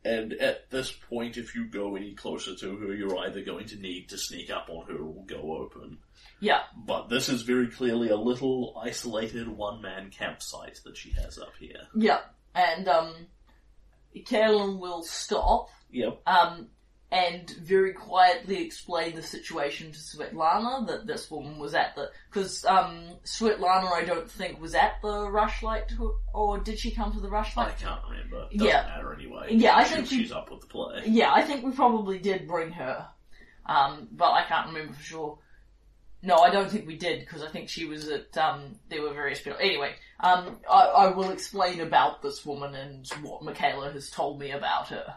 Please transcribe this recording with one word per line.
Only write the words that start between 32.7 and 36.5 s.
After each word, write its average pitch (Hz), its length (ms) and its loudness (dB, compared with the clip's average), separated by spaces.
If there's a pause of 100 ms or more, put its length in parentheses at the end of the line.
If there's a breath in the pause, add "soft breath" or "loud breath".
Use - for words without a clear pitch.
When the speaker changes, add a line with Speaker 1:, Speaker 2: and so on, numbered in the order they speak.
Speaker 2:
her. 131 340 -6 (580 soft breath)
Um, 147 460 2
but 156 200 4
I 165 120 6
can't 160 240 -2
remember 156 260 -8
for 143 100 -16
sure. 156 360 -10 (840 soft breath)
No, 185 140 6
I 175 120 12
don't 196 200 4